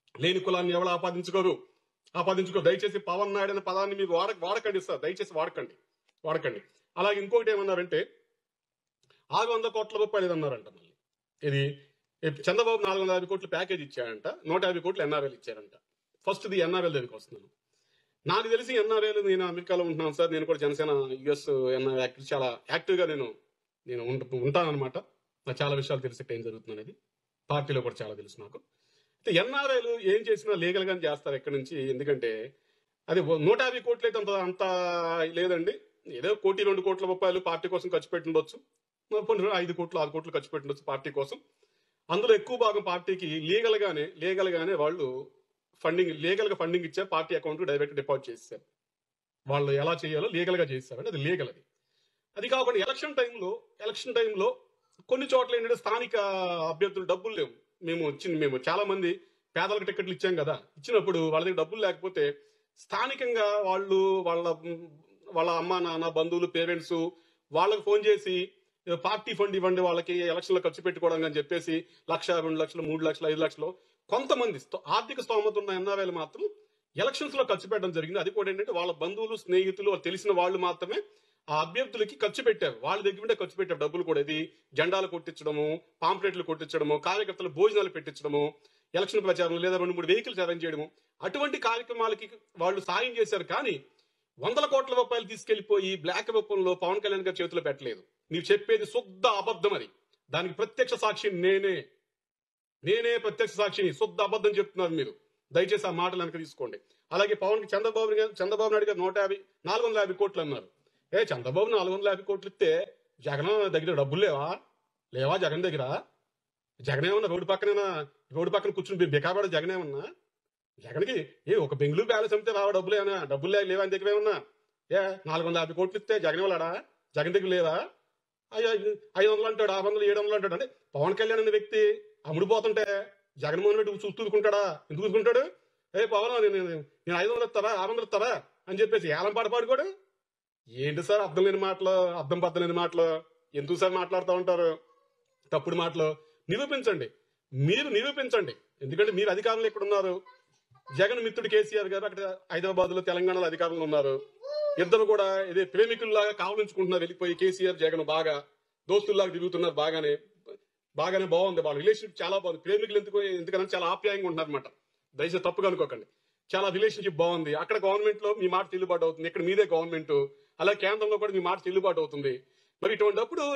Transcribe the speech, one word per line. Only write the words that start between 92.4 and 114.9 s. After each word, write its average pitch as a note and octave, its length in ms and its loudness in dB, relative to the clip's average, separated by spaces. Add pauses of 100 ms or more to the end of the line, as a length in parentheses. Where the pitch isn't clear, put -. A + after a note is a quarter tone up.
వాళ్ళు F#3 240 0
సాయం G#3+ 300 -2
చేశారు. G#3+ 320 0
కానీ G3+ 320 -2 (640)
వందల A#3+ 260 0
కోట్ల C4 280 2
రూపాయలు A#3+ 320 2
తీసుకెళ్లిపోయి G3+ 680 0
బ్లాక్ F3+ 360 -4
రూపంలో G3+ 420 2
పవన్ F#3 280 -2
కళ్యాణ్ G3 240 -2
గారి F3+ 180 -2
చేతిలో E3+ 180 -4
పెట్టలేదు. C3+ 420 -6 (280)
మీరు D#3+ 200 -4
చెప్పేది G#3 340 2
శుద్ధ G3 420 -4
అబద్ధం G3+ 460 2
అది, A#2+ 160 -6 (420)
దానికి E3+ 220 -2
ప్రత్యక్ష G#3 400 -2
సాక్షి G#3+ 380 0
నేనే, F#3+ 440 2 (1080)
నేనే A#3 340 2
ప్రత్యక్ష A3 380 -2
సాక్షిని. G3 380 0
శుద్ధ - 280 -2
అబద్ధం G3+ 280 2
చెప్తున్నారు F#3 420 0
మీరు, C#3 220 -2 (380)
దయచేసి F#3+ 360 2
ఆ F#3 40 -2
మాటలు F3+ 300 -2
వెనక E3 160 -6
తీసుకోండి. C3+ 400 -10 (340)
అలాగే G3+ 220 4
పవన్, G3+ 300 0
చంద్రబాబు G#3+ 480 0
గారు, G#3+ 200 2
చంద్రబాబు G#3 400 0
నాయుడు G#3 140 4
గారు G#3 120 0
నూట F#3 200 0
యాభై, G3 220 0 (260)
నాలుగు A3 220 0
వందల A3 100 0
యాభై F#3+ 160 2
కోట్లు F#3+ 280 0
అన్నారు. C#3 260 -6 (460)
ఏ F#3+ 100 4
చంద్రబాబు C#3+ 460 0
నాలుగు F#3+ 240 2
వందల G3+ 140 0
యాభై G3 160 0
కోట్లు G3 260 -4
ఇస్తే F#3+ 200 2 (500)
జగన్ E3 500 0
దగ్గర D#3+ 240 0
డబ్బులు C#3+ 280 0
లేవా? D3+ 260 2 (640)